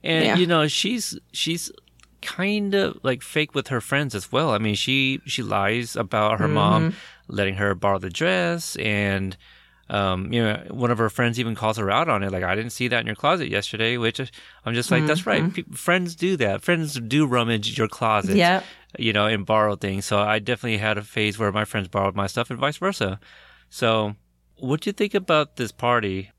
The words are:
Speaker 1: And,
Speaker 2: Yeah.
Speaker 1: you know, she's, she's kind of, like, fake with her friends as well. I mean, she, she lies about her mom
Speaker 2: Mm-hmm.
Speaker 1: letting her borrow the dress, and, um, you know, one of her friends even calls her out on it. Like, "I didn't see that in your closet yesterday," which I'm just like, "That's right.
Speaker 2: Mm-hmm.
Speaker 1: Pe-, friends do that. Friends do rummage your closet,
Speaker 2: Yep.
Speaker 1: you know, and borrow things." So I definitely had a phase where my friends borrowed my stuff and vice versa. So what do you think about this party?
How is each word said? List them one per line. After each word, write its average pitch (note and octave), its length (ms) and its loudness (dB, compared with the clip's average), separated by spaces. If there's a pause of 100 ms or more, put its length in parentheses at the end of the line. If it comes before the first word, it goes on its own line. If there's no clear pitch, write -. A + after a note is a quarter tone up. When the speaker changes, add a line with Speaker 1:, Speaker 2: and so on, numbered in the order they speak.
Speaker 1:
And, D#3+ 220 2
Speaker 2:
Yeah. G3 120 4
Speaker 1:
you F3+ 100 4
know, D#3+ 200 4
she's, G3+ 500 -2 (140)
she's - 400 -4 (520)
kind G3+ 500 -2
of, G3 300 0
like, C3 180 0
fake - 320 -2
with C#3 140 -2
her B2+ 120 -2
friends C#3 360 0
as - 160 -6
well. D3 200 2
I G#2 60 2
mean, G#2+ 180 0
she, C3+ 520 0
she C3 160 -4
lies G#2 520 0
about G#2+ 440 0
her G#2+ 80 2
mom G#2 420 4
Speaker 2:
Mm-hmm. G#3 60 -4 (400)
Speaker 1:
letting G2 200 0
her G2+ 200 0
borrow G2 240 2
the F#2 100 -6
dress, E3+ 680 -2
and, G2 600 0 (540)
um, G2 420 0
you A#2 80 2
know, G#2+ 300 0
one B2 180 0
of A#2 80 2
her A2 140 2
friends A#2+ 280 0
even A2+ 140 -2
calls A2 240 0
her G2 140 0
out D#3 180 2
on G2+ 140 2
it. G2 80 -2
Like, F#2 120 -2
"I F#2 120 0
didn't A2+ 160 -4
see B2 160 -2
that A#2 140 2
in A#2 40 -6
your G#2+ 100 -4
closet D3 340 0
yesterday," A2+ 480 -2
which A#2 220 0 (460)
I'm A#2 80 -2
just A#2+ 160 -2
like, D#3 160 4
"That's D#3 220 0
right. G3+ 160 2
Speaker 2:
Mm-hmm. F3 180 -2 (100)
Speaker 1:
Pe-, C3+ 60 -12
friends F3 380 0
do F#3 220 0
that. G#2 260 0
Friends D#3 360 0
do C3+ 280 2
rummage A2+ 500 2
your A2+ 100 2
closet, G#2 500 2
Speaker 2:
Yep. F3+ 260 4 (340)
Speaker 1:
you A2+ 160 0
know, G#2 140 4
and G#2 180 0
borrow G#2+ 300 4
things." G2 300 -4
So G#2 120 0
I G#2+ 220 2
definitely A2 400 -2
had G#2+ 180 0
a G#2 60 -6
phase G#2+ 340 -2
where G#2 140 0
my G#2+ 140 0
friends G2 220 -4
borrowed G2 280 0
my G2 100 0
stuff A#2 240 -4
and B2 100 -8
vice C#3+ 180 -2
versa. G#2 420 -2 (500)
So A2 460 0 (420)
what C3+ 240 -2
do - 80 -4
you G3 40 -6
think G#3 200 -2
about E3+ 440 0
this A#2 140 -4
party? G#2 680 0